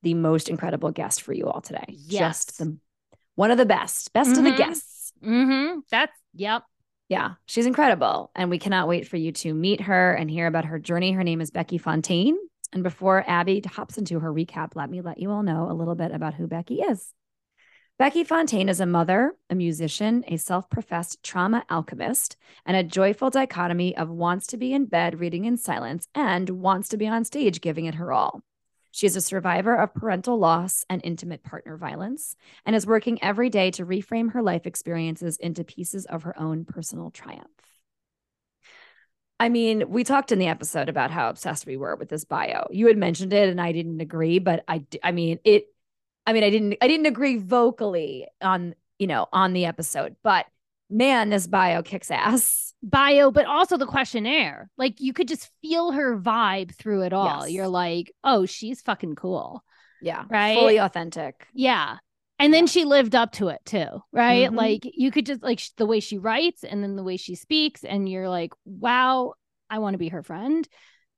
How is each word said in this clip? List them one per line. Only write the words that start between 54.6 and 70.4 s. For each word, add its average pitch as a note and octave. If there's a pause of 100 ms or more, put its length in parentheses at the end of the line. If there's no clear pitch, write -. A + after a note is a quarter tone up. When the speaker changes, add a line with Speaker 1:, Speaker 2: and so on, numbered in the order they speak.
Speaker 2:
Like, B3+
you C4
could D#4
just D4+ (120)
feel E4
her C4+
vibe G3
through G#3
it F#3
all. F3
Speaker 1:
Yes. D3+
Speaker 2:
You're F#3+
like, F3 (100)
"Oh, A3+
she's A3
fucking F#3
cool." F3 (380)
Speaker 1:
Yeah. E3
Speaker 2:
Right? G#3+
Speaker 1:
Fully A3+
authentic. E3
Speaker 2:
Yeah. A#3 (420)
And D4
then E4
Speaker 1:
Yeah. F4
Speaker 2:
she E4+
lived C4+
up A#3
to G3
it D3
too, F#3+ (120)
right? A#3+
Speaker 1:
Mm-hmm. A#3
Speaker 2:
Like, A3
you B3+
could C#4+
just, C4+
like, -
sh-, -
the A3+
way G#3+
she G#3
writes A#3
and G3+
then G3
the G3
way F#3
she F3+
speaks, -
and G3
you're F#3
like, F3 (100)
"Wow, B3 (360)
I G#3+
wanna G3+
be E3+
her F3
friend." C4 (520)